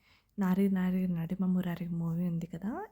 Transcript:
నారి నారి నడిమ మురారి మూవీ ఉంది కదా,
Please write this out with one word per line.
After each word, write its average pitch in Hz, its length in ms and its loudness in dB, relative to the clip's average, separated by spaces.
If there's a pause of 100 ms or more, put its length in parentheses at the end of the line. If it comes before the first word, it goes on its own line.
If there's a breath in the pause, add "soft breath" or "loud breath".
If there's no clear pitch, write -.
(380)
నారి 196 320 4
నారి 185 380 2
నడిమ 180 380 -2
మురారి 180 400 0
మూవీ 170 420 -2
ఉంది 170 180 -2
కదా, 254 460 -6